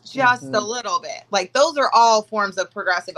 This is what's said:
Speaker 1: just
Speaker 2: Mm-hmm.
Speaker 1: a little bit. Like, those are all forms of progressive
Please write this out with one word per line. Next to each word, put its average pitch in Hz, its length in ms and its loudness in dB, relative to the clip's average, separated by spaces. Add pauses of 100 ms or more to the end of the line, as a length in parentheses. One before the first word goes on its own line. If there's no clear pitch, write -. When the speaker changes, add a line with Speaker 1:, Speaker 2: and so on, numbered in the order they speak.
(120)
Speaker 1:
just 247 340 0
Speaker 2:
Mm-hmm. 262 100 -6
Speaker 1:
a 214 40 4
little 208 400 -6
bit. - 320 -12
Like, 190 220 -2
those 294 240 2
are 262 160 0
all 226 300 6
forms 202 340 -4
of 185 140 -4
progressive 180 460 -4